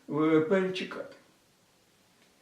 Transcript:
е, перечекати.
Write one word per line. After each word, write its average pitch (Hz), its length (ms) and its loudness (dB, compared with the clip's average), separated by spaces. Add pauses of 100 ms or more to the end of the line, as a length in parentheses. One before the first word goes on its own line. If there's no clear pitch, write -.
е, 156 300 2
перечекати. - 760 -2 (1300)